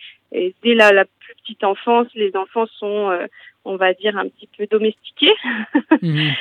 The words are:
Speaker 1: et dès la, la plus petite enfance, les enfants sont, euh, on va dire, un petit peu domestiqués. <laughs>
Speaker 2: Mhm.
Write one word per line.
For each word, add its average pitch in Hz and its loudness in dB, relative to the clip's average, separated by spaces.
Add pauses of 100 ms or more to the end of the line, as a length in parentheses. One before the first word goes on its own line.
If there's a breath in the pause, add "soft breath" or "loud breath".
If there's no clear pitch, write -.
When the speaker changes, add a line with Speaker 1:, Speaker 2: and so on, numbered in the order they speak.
(340 loud breath)
Speaker 1:
et 180 -4
dès 233 2
la, 214 6
la 196 4
plus - -20
petite - -10
enfance, 233 0
les 202 -4
enfants 208 -4 (120)
sont, 208 -4
euh, 175 -4 (380 soft breath)
on 196 -8
va 185 0
dire, 202 -4
un 185 -6
petit - -18 (100)
peu 208 -6
domestiqués. 220 0 (100)
<laughs> 240 -2
Speaker 2:
Mhm. 156 0 (120)